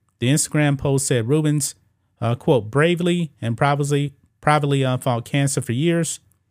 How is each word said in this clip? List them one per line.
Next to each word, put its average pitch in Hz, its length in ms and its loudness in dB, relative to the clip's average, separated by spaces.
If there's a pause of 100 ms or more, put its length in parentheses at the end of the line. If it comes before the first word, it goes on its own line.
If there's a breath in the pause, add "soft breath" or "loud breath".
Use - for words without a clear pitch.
(200)
The 120 80 0
Instagram 147 500 0
post 139 280 0
said 117 220 0
Reubens, 151 460 0 (440)
uh, 117 160 -2
quote, 117 360 0
"bravely 170 600 0 (120)
and 117 160 -4
privately, 143 560 0 (260)
privately, 147 420 2
uh, 127 140 0
fought 120 300 -4
cancer 139 340 0
for 120 120 -4
years 165 460 0 (320)